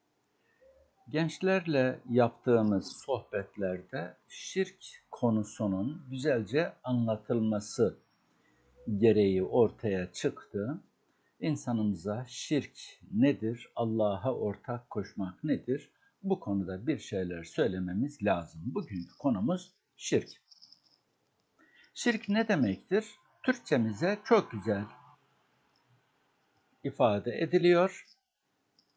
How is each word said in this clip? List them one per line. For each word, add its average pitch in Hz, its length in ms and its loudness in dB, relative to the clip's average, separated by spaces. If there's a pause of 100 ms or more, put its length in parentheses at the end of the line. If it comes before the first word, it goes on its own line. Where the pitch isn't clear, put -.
(1080)
Gençlerle 160 920 0 (100)
yaptığımız 117 840 2
sohbetlerde 104 1300 -6 (100)
şirk - 580 -8 (260)
konusunun 110 1000 -2
güzelce 131 640 0 (100)
anlatılması 113 1120 2 (1000)
gereği 98 460 6
ortaya 101 680 0
çıktı. 127 680 -6 (580)
İnsanımıza 107 880 -2
şirk - 520 -6 (320)
nedir, 117 640 0
Allah'a 110 600 0
ortak 104 540 -6
koşmak 98 540 -8
nedir? 139 480 -4 (320)
Bu 190 160 -2
konuda 98 480 -4
bir 104 120 -2
şeyler 87 440 -6
söylememiz 101 800 -2
lazım. 85 420 -2
Bugünkü 101 520 -8
konumuz 139 560 -2 (220)
şirk. - 340 -2 (1600)
Şirk 220 360 -2
ne 220 180 2
demektir? 180 580 0 (380)
Türkçemize 151 800 0
çok - 280 2
güzel 104 340 -4 (2000)
ifade 113 580 0
ediliyor 175 640 2 (920)